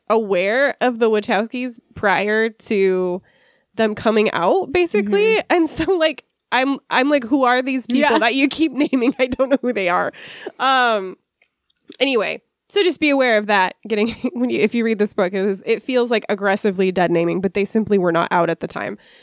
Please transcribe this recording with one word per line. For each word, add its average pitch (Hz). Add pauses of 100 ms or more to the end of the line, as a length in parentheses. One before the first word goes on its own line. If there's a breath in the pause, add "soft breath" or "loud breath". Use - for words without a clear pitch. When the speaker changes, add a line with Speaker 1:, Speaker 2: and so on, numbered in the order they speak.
Speaker 1:
aware 214
of 233
the 226
Wachowskis 226 (160)
prior 208
to 185 (540 soft breath)
them 220
coming 214
out, 254
basically. 392
Speaker 2:
Mm-hmm. -
Speaker 1:
And 330
so, 320
like, 320 (260)
I'm, 262 (100)
I'm 262
like, 285
"Who 262
are 247
these 262
people 277
Speaker 2:
Yeah. -
Speaker 1:
that 226
you 269
keep 302
<laughs> 254
naming? 254
I 262
don't 254
know 262
who 247
they 202
are." 175 (480 loud breath)
Um, 240 (840)
anyway, 214 (280)
so 403
just 339
be 302
aware 254
of 208
that. 196 (120)
Getting 214
<laughs> -
when 247
you, 233
if 220
you 233
read 226
this 208
book, 196
it 196
is, 196
it 226
feels 247
like 220
aggressively 196
dead 180
naming, 170
but 190
they 196
simply 208
were 180
not 165
out 170
at 165
the 170
time. 165 (260 loud breath)